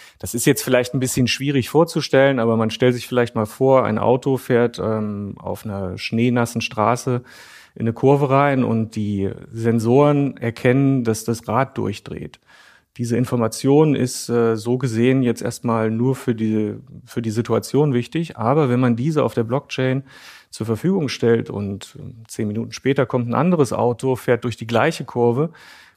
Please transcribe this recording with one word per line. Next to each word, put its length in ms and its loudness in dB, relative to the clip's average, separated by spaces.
Das 140 -10
ist 120 -4
jetzt 180 2
vielleicht 300 2
ein 60 -2
bisschen 280 0
schwierig 420 -2
vorzustellen, 720 2
aber 180 2
man 120 0
stellt 240 2
sich 140 -8
vielleicht 260 0
mal 140 -2
vor, 380 2
ein 120 0
Auto 400 2
fährt, 400 0
ähm, 640 -4
auf 260 -10
einer 320 -6
schneenassen 640 0
Straße 640 -2
in 80 -12
eine 120 -2
Kurve 360 2
rein 340 2
und 320 -2
die 340 -2
Sensoren 880 2
erkennen, 640 2
dass 200 -2
das 240 -4
Rad 300 0
durchdreht. 640 -8
Diese 180 -2
Information 800 2
ist, 320 -4
äh, 300 2
so 200 -2
gesehen 460 2
jetzt 180 0
erstmal 480 -2
nur 240 0
für 220 -4
die, 400 -2
für 160 -8
die 100 -4
Situation 640 0
wichtig, 420 -4
aber 320 2
wenn 140 2
man 160 2
diese 260 0
auf 100 -2
der 120 0
Blockchain 580 -2
zur 160 -10
Verfügung 420 -2
stellt 420 0
und, 480 -8
äh, 160 -16
zehn 220 -6
Minuten 240 -6
später 320 0
kommt 240 -2
ein 40 -2
anderes 380 2
Auto, 460 0
fährt 260 0
durch 140 -4
die 100 -2
gleiche 380 2
Kurve, 460 0